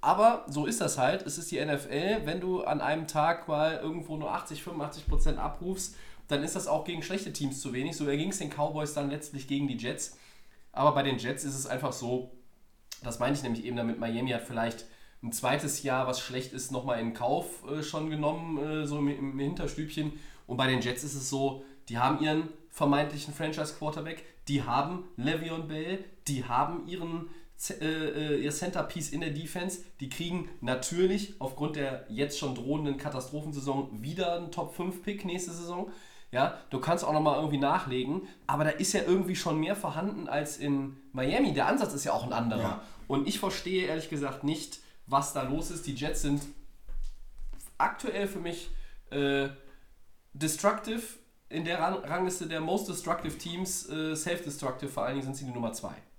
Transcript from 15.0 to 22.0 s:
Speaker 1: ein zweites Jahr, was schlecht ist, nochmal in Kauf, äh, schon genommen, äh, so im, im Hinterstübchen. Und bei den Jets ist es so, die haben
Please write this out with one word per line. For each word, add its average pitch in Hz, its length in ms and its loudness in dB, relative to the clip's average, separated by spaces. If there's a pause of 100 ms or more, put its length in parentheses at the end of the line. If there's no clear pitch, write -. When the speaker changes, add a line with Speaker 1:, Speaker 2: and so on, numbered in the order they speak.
Speaker 1:
ein 117 100 -4
zweites 139 500 0
Jahr, 131 240 2
was 127 140 0
schlecht 127 320 -4
ist, - 180 -6
nochmal 127 300 0
in 113 140 0
Kauf, 139 540 0
äh, 151 140 -2
schon 151 280 -4
genommen, 156 480 0
äh, 151 280 0
so 147 120 -2
im, 143 100 4
im 135 300 -2
Hinterstübchen. 151 760 -2 (340)
Und - 100 -4
bei 131 120 4
den 131 120 4
Jets 120 240 -2
ist 143 100 -6
es 135 140 -4
so, 135 360 0 (240)
die 117 100 -2
haben 143 240 4